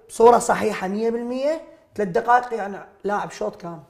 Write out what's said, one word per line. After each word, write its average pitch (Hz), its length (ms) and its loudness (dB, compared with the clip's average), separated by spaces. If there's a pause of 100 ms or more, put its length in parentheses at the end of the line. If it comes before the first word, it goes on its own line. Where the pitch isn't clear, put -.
بصورة 233 300 6
صحيحة 190 500 -2
مية 220 220 -2
بالمية، 254 520 -4 (320)
ثلاث 208 140 -2
دقائق 233 460 2
يعني 202 220 -6 (280)
لاعب 196 260 -4
شوط - 260 -8
كامل. 170 340 -14